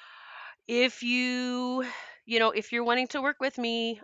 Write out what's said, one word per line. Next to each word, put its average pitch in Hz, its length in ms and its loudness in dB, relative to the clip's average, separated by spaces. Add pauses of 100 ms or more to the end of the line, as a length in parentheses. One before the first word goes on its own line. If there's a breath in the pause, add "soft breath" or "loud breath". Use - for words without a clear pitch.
(680 loud breath)
If 240 340 2
you, 247 840 0 (400 loud breath)
you 226 120 0
know, 226 120 6
if - 200 -4
you're 240 140 0
wanting 247 240 2
to 277 140 -4
work 277 180 0
with 262 160 -2
me, 233 480 -2